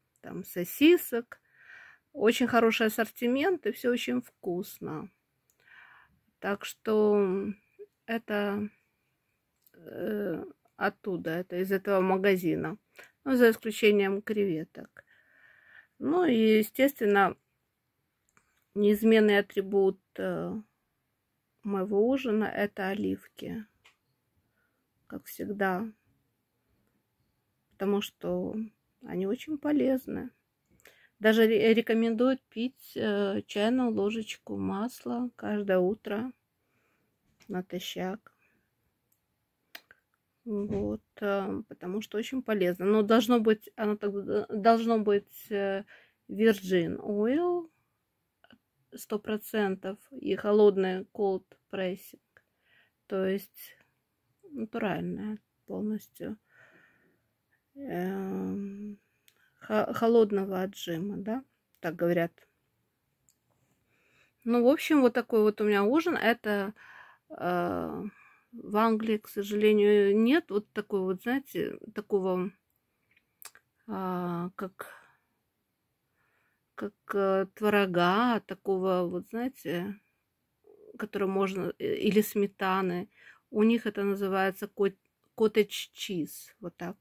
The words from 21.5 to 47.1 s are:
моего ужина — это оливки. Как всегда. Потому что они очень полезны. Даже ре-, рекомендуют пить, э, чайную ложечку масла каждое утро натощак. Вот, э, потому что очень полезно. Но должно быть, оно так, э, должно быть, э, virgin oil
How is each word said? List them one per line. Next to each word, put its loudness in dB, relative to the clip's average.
моего 0
ужина — 0
это -4
оливки. -6
Как -14
всегда. -4
Потому 0
что -6
они -4
очень -6
полезны. -2
Даже 6
ре-, 4
рекомендуют 2
пить, -8
э, 0
чайную 0
ложечку -4
масла -4
каждое 0
утро -2
натощак. -10
Вот, -4
э, -2
потому -8
что -8
очень -6
полезно. 0
Но 4
должно 4
быть, 0
оно -2
так, -4
э, -4
должно 4
быть, -2
э, -2
virgin 2
oil -2